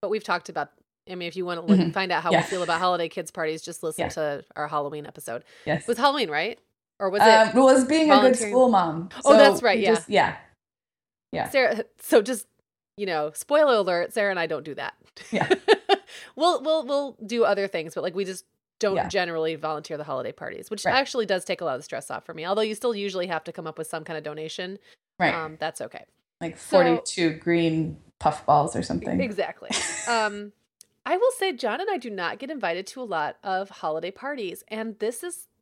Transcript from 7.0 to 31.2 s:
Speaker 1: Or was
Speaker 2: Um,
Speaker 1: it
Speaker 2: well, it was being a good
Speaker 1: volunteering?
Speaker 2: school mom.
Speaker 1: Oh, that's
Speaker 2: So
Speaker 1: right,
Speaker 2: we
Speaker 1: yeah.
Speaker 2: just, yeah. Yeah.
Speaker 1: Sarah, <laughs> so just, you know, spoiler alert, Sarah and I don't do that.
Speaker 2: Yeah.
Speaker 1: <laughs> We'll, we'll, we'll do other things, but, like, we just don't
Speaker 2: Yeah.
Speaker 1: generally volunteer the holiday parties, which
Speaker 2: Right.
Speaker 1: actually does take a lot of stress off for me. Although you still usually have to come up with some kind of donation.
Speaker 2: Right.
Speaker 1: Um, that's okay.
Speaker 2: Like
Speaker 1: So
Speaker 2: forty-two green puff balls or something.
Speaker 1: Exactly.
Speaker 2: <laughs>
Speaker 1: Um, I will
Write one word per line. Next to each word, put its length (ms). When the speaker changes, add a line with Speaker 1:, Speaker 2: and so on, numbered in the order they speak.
Speaker 1:
Or 100
was 120
Speaker 2:
Um, 60
Speaker 1:
it 60
Speaker 2:
well, 140
it 60
was 100
being 260
a 40
good 60
Speaker 1:
volunteering? 320
Speaker 2:
school 160
mom. 400
Speaker 1:
Oh, 120
that's 240
Speaker 2:
So 60
Speaker 1:
right, 120
Speaker 2:
we 60
Speaker 1:
yeah. 100
Speaker 2:
just, 160
yeah. 260
Yeah. 160
Speaker 1:
Sarah, 440
<laughs> 80
so 220
just, 240
you 100
know, 280
spoiler 400
alert, 380
Sarah 180
and 100
I 60
don't 180
do 100
that. 200
Speaker 2:
Yeah. 240
Speaker 1:
<laughs> 40
We'll, 260
we'll, 240
we'll 300
do 180
other 240
things, 260
but, 80
like, 120
we 100
just 200
don't 160
Speaker 2:
Yeah. 120
Speaker 1:
generally 480
volunteer 400
the 80
holiday 280
parties, 380
which 140
Speaker 2:
Right. 100
Speaker 1:
actually 320
does 180
take 160
a 40
lot 120
of 80
stress 260
off 140
for 80
me. 140
Although 160
you 120
still 200
usually 320
have 180
to 80
come 140
up 100
with 120
some 160
kind 120
of 80
donation. 540
Speaker 2:
Right. 160
Speaker 1:
Um, 260
that's 200
okay. 240
Speaker 2:
Like 160
Speaker 1:
So 260
Speaker 2:
forty-two 520
green 640
puff 260
balls 280
or 80
something. 380
Speaker 1:
Exactly. 500
Speaker 2:
<laughs> 200
Speaker 1:
Um, 440
I 120
will 160